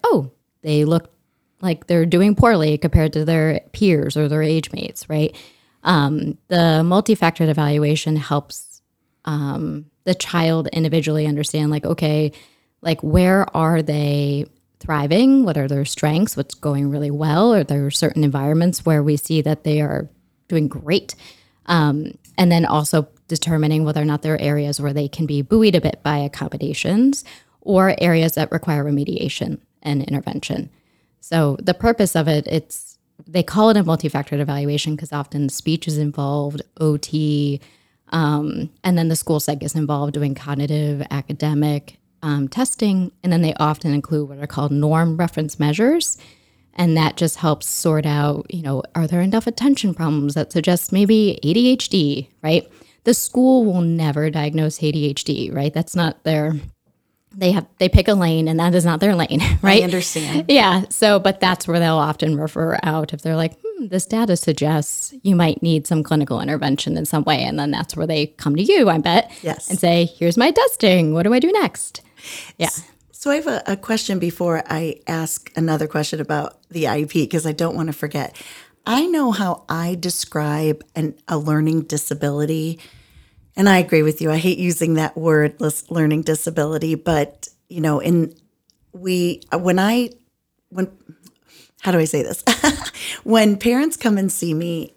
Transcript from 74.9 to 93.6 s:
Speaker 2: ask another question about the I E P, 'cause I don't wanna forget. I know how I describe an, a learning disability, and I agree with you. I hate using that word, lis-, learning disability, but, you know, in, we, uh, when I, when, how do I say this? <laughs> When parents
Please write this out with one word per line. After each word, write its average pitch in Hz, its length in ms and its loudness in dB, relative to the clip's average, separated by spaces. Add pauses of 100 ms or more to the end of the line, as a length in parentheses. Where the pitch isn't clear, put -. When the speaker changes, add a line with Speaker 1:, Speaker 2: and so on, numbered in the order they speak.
Speaker 2:
ask 160 500 -6
another 156 300 0
question 151 340 -4
about 147 380 -6 (100)
the 160 200 -4
I 123 120 -2
E 151 60 -2
P, 151 200 0
'cause 165 200 -2
I 156 60 -2
don't 165 240 -2
wanna 160 160 -4
forget. 151 440 -8 (480)
I 262 220 0
know 302 240 0
how 196 380 -2
I 170 300 -4
describe 151 840 -2 (140)
an, 156 180 -4 (140)
a 165 100 -2
learning 156 440 0
disability, 151 960 -4 (760)
and 196 140 4
I 190 100 8
agree 175 240 4
with 151 180 0
you. 160 120 0
I 160 60 0
hate 175 200 0
using 170 360 0
that 156 220 -2
word, 156 440 2
lis-, - 300 -4
learning 156 320 2
disability, 160 720 -2
but, 156 520 -2 (200)
you 175 120 -8
know, 151 200 0
in, 165 340 2 (580)
we, 180 500 -2 (100)
uh, 170 60 0
when 180 200 2
I, 233 320 2 (600)
when, 185 200 -4 (880)
how 185 120 -2
do 175 60 4
I 160 60 4
say 156 180 0
this? - 260 -8
<laughs> 285 360 0 (400)
When 214 340 6
parents 254 380 0